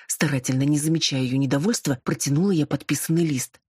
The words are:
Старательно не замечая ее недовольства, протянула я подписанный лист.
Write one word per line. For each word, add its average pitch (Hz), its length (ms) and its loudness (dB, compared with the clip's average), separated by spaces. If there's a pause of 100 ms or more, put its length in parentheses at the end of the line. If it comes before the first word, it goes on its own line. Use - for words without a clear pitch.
Старательно 135 560 0
не 147 140 2
замечая 151 440 0
ее 127 160 -2
недовольства, 139 680 0
протянула 147 480 0
я 156 140 2
подписанный 160 600 -2
лист. 139 360 -4 (120)